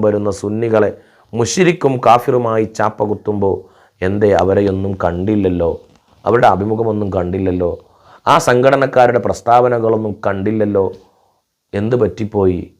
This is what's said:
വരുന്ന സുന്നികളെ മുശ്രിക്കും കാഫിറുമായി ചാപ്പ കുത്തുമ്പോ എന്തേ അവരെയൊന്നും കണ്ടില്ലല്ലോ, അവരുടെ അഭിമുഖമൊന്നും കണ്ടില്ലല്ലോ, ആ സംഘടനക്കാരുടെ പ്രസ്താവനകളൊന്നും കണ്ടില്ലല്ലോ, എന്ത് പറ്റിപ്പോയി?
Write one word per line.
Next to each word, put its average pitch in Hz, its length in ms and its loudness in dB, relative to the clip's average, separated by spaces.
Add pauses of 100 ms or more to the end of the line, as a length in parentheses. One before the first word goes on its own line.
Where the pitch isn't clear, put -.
വരുന്ന 104 240 0 (120)
സുന്നികളെ 110 480 0 (440)
മുശ്രിക്കും 143 600 0 (120)
കാഫിറുമായി 120 600 2 (120)
ചാപ്പ 107 220 -2 (100)
കുത്തുമ്പോ 101 420 -2 (500)
എന്തേ 101 280 2 (120)
അവരെയൊന്നും 98 520 0 (100)
കണ്ടില്ലല്ലോ, 90 680 0 (560)
അവരുടെ 117 280 4
അഭിമുഖമൊന്നും 107 640 -2
കണ്ടില്ലല്ലോ, 90 540 -2 (540)
ആ 135 100 4 (120)
സംഘടനക്കാരുടെ 123 760 2
പ്രസ്താവനകളൊന്നും 113 880 0 (120)
കണ്ടില്ലല്ലോ, 101 600 -2 (880)
എന്ത് 107 280 -2
പറ്റിപ്പോയി? 98 600 -2 (180)